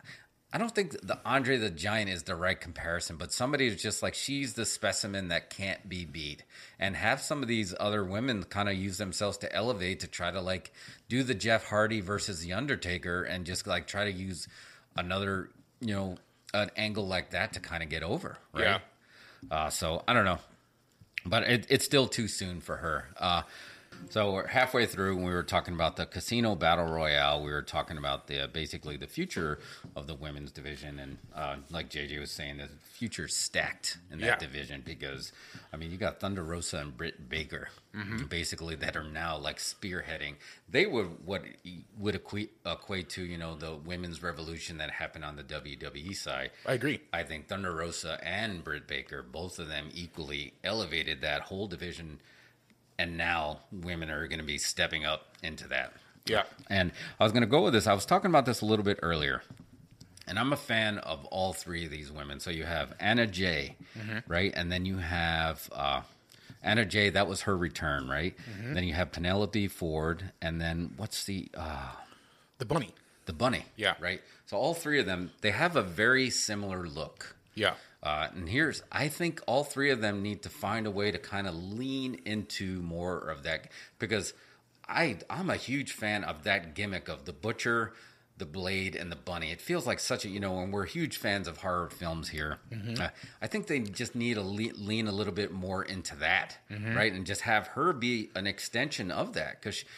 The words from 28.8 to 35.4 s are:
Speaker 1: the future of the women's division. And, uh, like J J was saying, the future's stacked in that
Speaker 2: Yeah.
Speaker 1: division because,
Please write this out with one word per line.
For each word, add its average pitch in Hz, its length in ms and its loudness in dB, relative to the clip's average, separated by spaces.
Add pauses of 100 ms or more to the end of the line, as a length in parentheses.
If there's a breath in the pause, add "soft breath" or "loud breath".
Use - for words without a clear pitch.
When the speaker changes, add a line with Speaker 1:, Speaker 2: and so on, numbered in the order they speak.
Speaker 1:
the 69 100 -10
future 85 520 -2 (360 loud breath)
of 73 100 -8
the 78 80 -8
women's 73 380 -8
division. 71 480 -10
And, 67 180 -12 (160)
uh, 71 220 -4 (160)
like 82 180 -6
J 73 160 -6
J 73 140 -6
was 71 100 -8
saying, 71 280 -8
the 69 100 -10
future's 85 720 -6
stacked - 600 -2 (140)
in 76 80 -8
that 104 60 -2
Speaker 2:
Yeah. 117 100 6
Speaker 1:
division 71 500 -6
because, 69 460 -8 (400 loud breath)